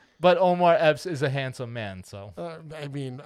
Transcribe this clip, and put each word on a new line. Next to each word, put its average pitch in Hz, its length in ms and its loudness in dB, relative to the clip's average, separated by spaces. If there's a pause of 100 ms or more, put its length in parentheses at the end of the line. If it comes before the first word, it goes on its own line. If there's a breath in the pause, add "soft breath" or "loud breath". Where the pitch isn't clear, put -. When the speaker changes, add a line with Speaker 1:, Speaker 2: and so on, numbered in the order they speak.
(200 loud breath)
Speaker 1:
But 175 180 6
Omar 175 420 4
Epps 151 260 4
is 160 160 -6
a 143 80 0
handsome 131 440 -6
man, 98 300 -8
so. 101 340 -16
Speaker 2:
Uh, 170 180 -12 (260)
I 143 60 -10
mean, 135 380 -8